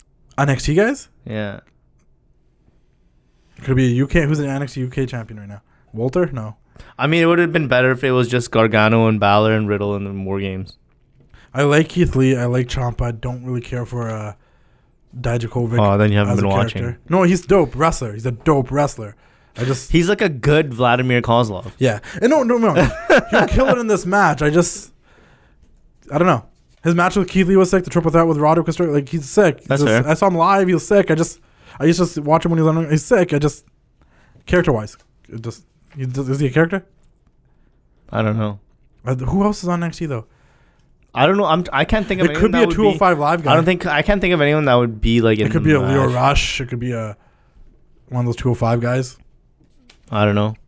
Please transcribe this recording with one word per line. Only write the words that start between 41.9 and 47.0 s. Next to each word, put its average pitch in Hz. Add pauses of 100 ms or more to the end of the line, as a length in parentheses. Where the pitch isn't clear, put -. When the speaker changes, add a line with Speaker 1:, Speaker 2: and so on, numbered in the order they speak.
Speaker 2:
think 185
of 175
Speaker 1:
It 147
Speaker 2:
anyone 156
Speaker 1:
could 208
be -
Speaker 2:
that 233
Speaker 1:
a -
Speaker 2:
would 170
Speaker 1:
two 214
oh 196
five 170
Speaker 2:
be, 147
Speaker 1:
Live 160
guy. 143
Speaker 2:
I -
don't 165
think, 180
I 151
can't 202
think 180
of 156
anyone 147
that 127
would 117
be, 117
like, 110
Speaker 1:
It 104
Speaker 2:
in 107
Speaker 1:
could 139
be 156
a 143
Leo 131
Speaker 2:
match. 123
Speaker 1:
Rush. 135
It 123
could 120
be 123
a, 110 (920)